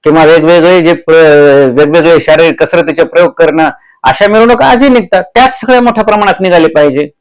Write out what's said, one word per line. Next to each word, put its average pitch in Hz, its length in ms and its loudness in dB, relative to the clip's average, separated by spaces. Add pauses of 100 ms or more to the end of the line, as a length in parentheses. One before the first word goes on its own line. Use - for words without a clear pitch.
किंवा 156 220 0
वेगवेगळे 165 560 2
जे 165 120 0
प्र-, 147 840 2
वेगवेगळे 156 420 0
शारीरिक 160 420 0
कसरतीचे 160 420 -2
प्रयोग 175 280 0
करणं, 160 380 -2 (340)
अशा 202 240 -2
मिरवणुका 233 380 0
आजही 262 240 0
निघतात, 196 340 -2 (120)
त्याच 254 240 0
सगळ्या 247 220 0
मोठ्या 233 220 -2
प्रमाणात 208 380 -2
निघाले 180 260 0
पाहिजे. 147 400 -2 (140)